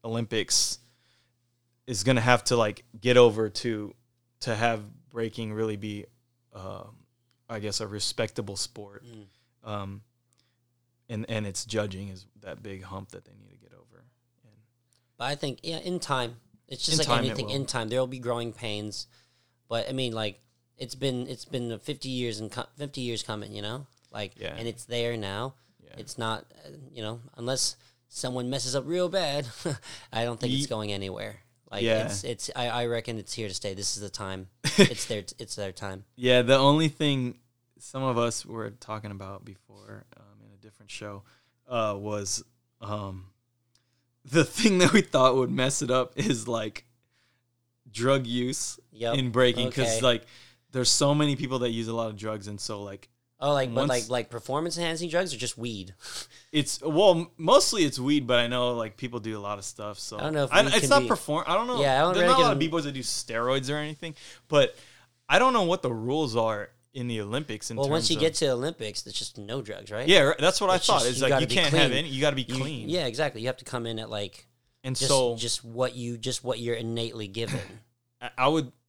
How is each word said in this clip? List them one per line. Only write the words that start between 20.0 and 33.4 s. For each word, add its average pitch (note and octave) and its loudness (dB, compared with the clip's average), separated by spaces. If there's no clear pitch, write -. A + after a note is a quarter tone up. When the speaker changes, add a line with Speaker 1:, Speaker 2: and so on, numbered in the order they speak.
Speaker 2:
like, A2 -4
it's C3 -12
been, B2+ -2
it's - -12
been A#2+ -6
fifty C3 -10
years A#2+ -4
and A2 -8
co-, B2 -8
fifty C#3+ -10
years A#2 -4
coming, G#2 -8
you G#2 -10
know? B2 -8
Like, G#2 -10
Speaker 1:
Yeah. D#2+ -10
Speaker 2:
and A2+ -6
it's A#2+ -10
there A#2+ -2
now. G#2+ -6
Speaker 1:
Yeah. - -20
Speaker 2:
It's - -14
not, A2 -4
uh, C#3+ -18
you A#2+ -12
know, A2+ -8
unless B2 -4
someone B2+ -6
messes B2+ -4
up C3+ -2
real F3+ 0
bad, D3 -2
<laughs> - -18
I A#2 -2
don't A#2 -6
think B2 -2
it's C#3 0
Speaker 1:
Ye-, C#3 -4
Speaker 2:
going G#2+ -4
anywhere. G2+ -8
Like, G#2+ -4
Speaker 1:
Yeah. A2 2
Speaker 2:
it's, G2+ -6
it's, - -8
I, B2 -2
I A#2+ -2
reckon A#2 -4
it's - -12
here A2 -6